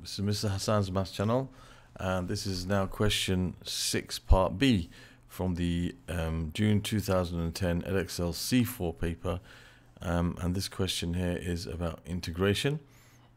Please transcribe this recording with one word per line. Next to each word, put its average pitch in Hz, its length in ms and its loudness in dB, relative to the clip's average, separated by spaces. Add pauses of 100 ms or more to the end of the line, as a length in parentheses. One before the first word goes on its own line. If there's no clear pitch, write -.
this - 120 -14
is - 80 -6
Mister 101 280 0
Hassan's 98 440 0
Maths 95 180 0
Channel, 120 400 0 (460)
and 92 320 -2
this 101 180 -4
is 92 180 -4
now 98 220 0
question 92 760 0
six, - 560 -4
part 95 360 6
B, 107 320 4 (380)
from 92 300 -2
the, 87 400 0 (120)
um, 80 460 -2
June 107 260 4
two 104 200 -2
thousand 90 400 0
and 82 120 0
ten 85 300 0
Edexcel 87 500 -2
C 123 300 2
four 90 320 -2
paper. 85 460 -4 (600)
Um, 87 400 0
and 87 140 0
this 92 140 -4
question 87 460 -2
here 90 220 0
is 87 300 -4
about 82 400 -6
integration. 92 720 0 (580)